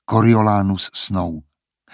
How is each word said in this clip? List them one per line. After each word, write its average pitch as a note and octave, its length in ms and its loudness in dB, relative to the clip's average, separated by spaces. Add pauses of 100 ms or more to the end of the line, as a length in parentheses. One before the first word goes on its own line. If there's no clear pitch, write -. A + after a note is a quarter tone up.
(100)
Coriolanus G#2+ 840 2
Snow. F2 460 -6 (540)